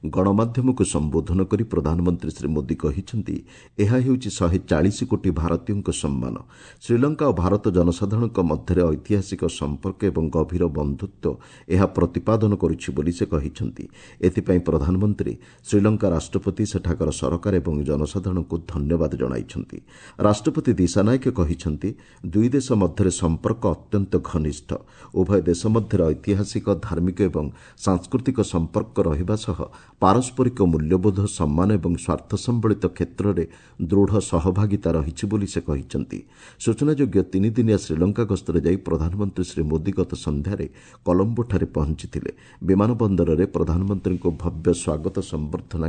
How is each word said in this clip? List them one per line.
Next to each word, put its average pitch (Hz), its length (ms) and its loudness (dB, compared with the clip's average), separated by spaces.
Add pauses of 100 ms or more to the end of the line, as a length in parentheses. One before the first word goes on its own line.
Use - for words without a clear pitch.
ଗଣମାଧ୍ୟମକୁ 110 800 2
ସମ୍ବୋଧନ 78 600 0
କରି 107 160 0
ପ୍ରଧାନମନ୍ତ୍ରୀ 85 720 0
ଶ୍ରୀ 71 160 -6
ମୋଦି 76 240 -2
କହିଛନ୍ତି, 95 600 -4 (440)
ଏହା 104 260 2
ହେଉଛି 127 240 0
ଶହେ 90 380 0
ଚାଳିଶ 90 400 2
କୋଟି 98 240 0
ଭାରତୀୟଙ୍କ 82 640 -2
ସମ୍ମାନ। 64 400 -4 (480)
ଶ୍ରୀଲଙ୍କା 143 480 2
ଓ - 20 2 (100)
ଭାରତ 95 280 2
ଜନସାଧାରଣଙ୍କ 98 720 0
ମଧ୍ୟରେ 85 380 0 (120)
ଐତିହାସିକ 95 480 -2 (180)
ସମ୍ପର୍କ 73 440 -4
ଏବଂ 82 200 0 (120)
ଗଭୀର 82 320 0
ବନ୍ଧୁତ୍ୱ 73 720 -4 (320)
ଏହା 92 240 4
ପ୍ରତିପାଦନ 104 640 2
କରୁଛି 80 320 -2
ବୋଲି 73 240 -2
ସେ 104 160 -2
କହିଛନ୍ତି। 71 540 -4 (340)
ଏଥିପାଇଁ 90 480 2
ପ୍ରଧାନମନ୍ତ୍ରୀ 85 680 0 (300)
ଶ୍ରୀଲଙ୍କା 107 480 2
ରାଷ୍ଟ୍ରପତି, 92 560 -2
ସେଠାକାର 82 480 -2
ସରକାର 85 400 0
ଏବଂ 82 200 0 (120)
ଜନସାଧାରଣଙ୍କୁ 87 680 -2 (120)
ଧନ୍ୟବାଦ 76 480 0
ଜଣାଇଛନ୍ତି। - 640 -6 (420)
ରାଷ୍ଟ୍ରପତି 120 560 2
ଦିଶାନାୟକେ 104 560 2
କହିଛନ୍ତି, 82 580 -2 (380)
ଦୁଇ 104 240 2
ଦେଶ 135 240 0
ମଧ୍ୟରେ 95 400 2
ସମ୍ପର୍କ - 560 -2
ଅତ୍ୟନ୍ତ 98 420 -2 (140)
ଘନିଷ୍ଠ। 78 440 -4 (420)
ଉଭୟ 92 320 2
ଦେଶ 87 240 2
ମଧ୍ୟରେ 104 340 2 (100)
ଐତିହାସିକ, 101 520 -2 (160)
ଧାର୍ମିକ 90 400 -2
ଏବଂ 82 240 0 (320)
ସାଂସ୍କୃତିକ 120 600 0 (160)
ସମ୍ପର୍କ 85 420 -2 (100)
ରହିବା 85 320 0
ସହ 95 220 -6 (420)
ପାରସ୍ପରିକ 123 640 2
ମୂଲ୍ୟବୋଧ, 90 540 2 (100)
ସମ୍ମାନ 82 480 0
ଏବଂ 85 180 0
ସ୍ୱାର୍ଥ - 360 -4 (140)
ସମ୍ବଳିତ 110 380 0 (140)
କ୍ଷେତ୍ରରେ 90 480 0 (440)
ଦୃଢ଼ 98 240 4 (180)
ସହଭାଗିତା 95 640 2
ରହିଛି 78 320 -4
ବୋଲି 101 240 0
ସେ - 80 -2
କହିଛନ୍ତି। 67 580 -4 (380)
ସୂଚନାଯୋଗ୍ୟ, 123 640 2 (100)
ତିନିଦିନିଆ 110 460 2
ଶ୍ରୀଲଙ୍କା 90 480 0
ଗସ୍ତରେ 90 400 0
ଯାଇ 92 160 4
ପ୍ରଧାନମନ୍ତ୍ରୀ 87 640 -2
ଶ୍ରୀ - 240 -4
ମୋଦି 80 240 -2
ଗତ 90 240 -2
ସନ୍ଧ୍ୟାରେ 78 500 -4 (380)
କଲମ୍ବୋଠାରେ 98 640 0
ପହଞ୍ଚିଥିଲେ। - 640 -4 (340)
ବିମାନ 98 320 4
ବନ୍ଦରରେ 87 480 2 (100)
ପ୍ରଧାନମନ୍ତ୍ରୀଙ୍କୁ 90 760 0 (120)
ଭବ୍ୟ 80 320 -4
ସ୍ୱାଗତ 82 420 -4 (160)
ସମ୍ବର୍ଦ୍ଧନା 80 580 -6